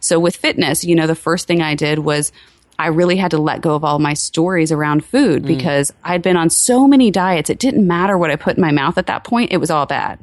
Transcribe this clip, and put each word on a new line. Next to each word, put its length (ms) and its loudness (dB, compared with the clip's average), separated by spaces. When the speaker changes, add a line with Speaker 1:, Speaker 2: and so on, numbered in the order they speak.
Speaker 1:
So 180 2
with 160 2
fitness, 480 -2
you 120 0
know, 120 2
the 80 0
first 320 -4
thing 140 0
I 140 -2
did 240 -2
was 320 -2
I 60 -2
really 300 2
had 140 0
to 60 0
let 220 -2
go 160 0
of 80 -2
all 160 0
my 140 0
stories 580 -2
around 320 0
food 400 0
Speaker 2:
Mm. 40 -6
Speaker 1:
because 440 0
I'd 200 -4
been 160 2
on 120 2
so 380 2
many 240 6
diets. 380 0
It 100 -4
didn't 260 2
matter 320 2
what 140 0
I 60 -2
put 180 -2
in 60 0
my 100 2
mouth 260 0
at 100 -4
that 180 -6
point. 260 -2
It 60 0
was 120 -2
all 160 0
bad. 380 -6